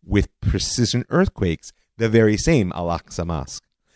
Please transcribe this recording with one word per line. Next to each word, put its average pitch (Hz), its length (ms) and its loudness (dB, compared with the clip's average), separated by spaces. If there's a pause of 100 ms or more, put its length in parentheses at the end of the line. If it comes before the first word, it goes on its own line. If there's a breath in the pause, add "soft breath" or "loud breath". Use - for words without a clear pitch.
with 98 360 -2
precision - 680 -2
earthquakes 113 640 -2 (240)
the 113 120 -2
very 110 280 4
same 107 380 2
Al-Aqsa 85 500 -6
Mosque. 82 400 -8 (320)